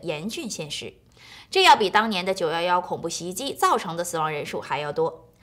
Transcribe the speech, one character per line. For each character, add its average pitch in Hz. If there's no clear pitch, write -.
严 160
峻 247
现 156
实， -
这 381
要 320
比 208
当 214
年 185
的 190
九 170
幺 165
幺 180
恐 180
怖 170
袭 170
击 269
造 370
成 170
的 170
死 175
亡 156
人 147
数 110
还 139
要 147
多， -